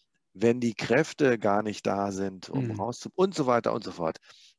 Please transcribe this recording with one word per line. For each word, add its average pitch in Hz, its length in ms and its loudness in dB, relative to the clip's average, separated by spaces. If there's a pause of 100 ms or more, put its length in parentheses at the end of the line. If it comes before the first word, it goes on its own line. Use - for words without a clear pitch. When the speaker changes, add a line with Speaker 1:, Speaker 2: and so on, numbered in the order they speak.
(340)
Speaker 1:
wenn 117 260 4
die 117 140 0
Kräfte 131 640 2
gar 104 240 2
nicht 104 240 -6
da 101 260 0
sind, 95 380 -6
um 127 200 -2
Speaker 2:
Mhm. - 20 -4
Speaker 1:
rauszu-, 107 420 -6
und 185 200 2
so 147 120 -2
weiter 117 280 2
und 117 100 -4
so 92 80 -10
fort. 80 260 -4 (400)